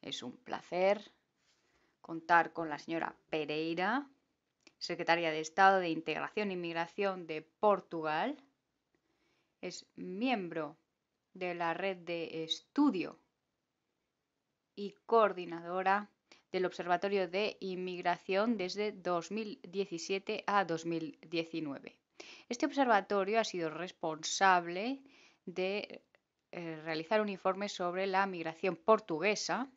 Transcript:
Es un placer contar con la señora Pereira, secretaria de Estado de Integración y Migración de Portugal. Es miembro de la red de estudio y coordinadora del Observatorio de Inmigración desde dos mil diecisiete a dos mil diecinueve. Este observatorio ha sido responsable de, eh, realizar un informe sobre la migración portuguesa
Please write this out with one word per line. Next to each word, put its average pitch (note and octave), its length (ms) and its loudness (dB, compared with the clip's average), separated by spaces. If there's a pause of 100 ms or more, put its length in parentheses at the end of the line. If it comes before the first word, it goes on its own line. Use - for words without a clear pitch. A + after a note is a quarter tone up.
Es - 220 -10
un B2 140 -12
placer F#3+ 720 -2 (920)
contar E3 500 2
con E3 160 -4
la D3 100 -6
señora - 380 -4 (140)
Pereira, E3 760 -2 (720)
secretaria E3+ 540 0
de D#3 100 -2
Estado F#3+ 400 8
de F3 80 0
Integración D#3+ 640 -2
y F#3 60 -4
Migración F3 720 -2
de D#3 140 -6
Portugal. F#3 960 2 (1300)
Es F3+ 240 -12 (100)
miembro F3+ 800 -4 (560)
de F3+ 220 -4
la E3+ 180 -2
red F#3 240 -2
de E3 480 -6
estudio F#3 760 0 (1600)
y G3+ 180 -8 (120)
coordinadora F#3 1040 2 (420)
del F#3 140 0
Observatorio F3+ 600 0
de F#3+ 340 -2
Inmigración F#3 960 0
desde F#3+ 340 -2
dos F3 380 -2
mil G#3 320 -6
diecisiete F#3+ 840 -4
a G3+ 200 4
dos E3 180 -2
mil E3 420 -4
diecinueve. D#3+ 720 -6 (540)
Este B3 160 -2
observatorio A3 720 2
ha G#3+ 40 2
sido E3 260 -4
responsable F3 1300 0 (460)
de, F#3 560 -4 (500)
eh, E3 320 -8
realizar E3 380 0
un G#3 80 -2
informe F#3+ 400 -2
sobre F#3 360 -2
la G3 200 2
migración E3+ 500 -4
portuguesa G#3 1000 2